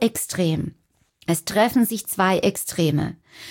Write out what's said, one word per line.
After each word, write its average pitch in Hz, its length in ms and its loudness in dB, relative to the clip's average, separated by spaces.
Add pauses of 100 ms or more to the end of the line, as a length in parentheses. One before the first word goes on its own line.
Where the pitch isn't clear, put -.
extrem. 165 720 -2 (520)
Es 165 180 -2
treffen 233 400 2
sich 214 220 -4
zwei 185 320 2
Extreme. 165 800 0 (340)